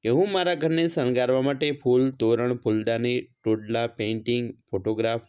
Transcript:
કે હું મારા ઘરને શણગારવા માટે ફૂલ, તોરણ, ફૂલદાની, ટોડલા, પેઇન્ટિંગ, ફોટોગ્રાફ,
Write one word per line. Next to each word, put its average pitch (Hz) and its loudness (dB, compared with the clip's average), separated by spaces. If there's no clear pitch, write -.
કે 110 0
હું 185 2
મારા 180 0
ઘરને 160 0
શણગારવા 127 0
માટે 139 0
ફૂલ, 131 2
તોરણ, 120 0
ફૂલદાની, 113 -2
ટોડલા, 110 -2
પેઇન્ટિંગ, 113 -4
ફોટોગ્રાફ, 110 -2